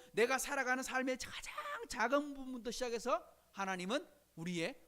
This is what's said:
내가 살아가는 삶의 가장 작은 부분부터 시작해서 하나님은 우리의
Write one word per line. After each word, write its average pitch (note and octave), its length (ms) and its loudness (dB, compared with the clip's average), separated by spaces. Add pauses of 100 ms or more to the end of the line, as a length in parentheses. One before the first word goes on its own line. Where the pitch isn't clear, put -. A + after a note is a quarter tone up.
(120)
내가 B3+ 260 6
살아가는 B3+ 460 2
삶의 B3+ 340 0
가장 - 360 -8 (340)
작은 C#4 460 2
부분부터 B3+ 380 -8
시작해서 B3 540 -2 (260)
하나님은 G3 540 -2 (300)
우리의 E3+ 420 -2 (100)